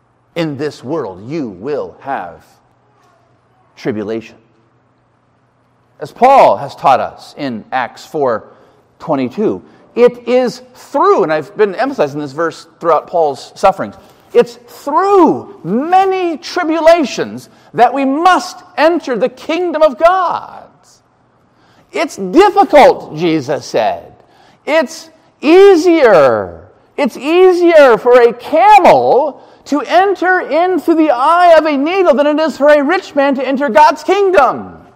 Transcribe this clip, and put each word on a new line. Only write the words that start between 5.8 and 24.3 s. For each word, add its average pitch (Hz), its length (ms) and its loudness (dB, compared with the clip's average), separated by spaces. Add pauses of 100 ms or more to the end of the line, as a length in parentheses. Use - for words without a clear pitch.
As 151 140 -16
Paul 226 420 4
has 131 200 -10
taught 131 260 0
us - 360 -12
in 123 340 -10
Acts 127 340 -8
four 127 480 -4 (460)
twenty-two, 135 640 -6 (320)
it 240 340 0
is 247 320 -2 (120)
through, 330 500 0
and 160 100 -2
I've 156 240 -8
been 202 180 -2
emphasizing 160 460 -6
this 143 100 -12
verse 160 360 -8 (120)
throughout 160 280 -2
Paul's 156 520 -4
sufferings, 147 360 -2 (380)
it's 233 220 0
through 330 1080 -2
many 349 720 -2
tribulations 311 1120 -2 (240)
that 220 200 0
we 277 120 -4
must 311 580 -2 (140)
enter 294 400 -2
the 220 100 -2
kingdom 320 540 -6
of 302 160 0
God. 339 720 -2 (1200)
It's 302 240 -6
difficult, 269 1040 2
Jesus 151 480 -4
said. 87 500 -4 (500)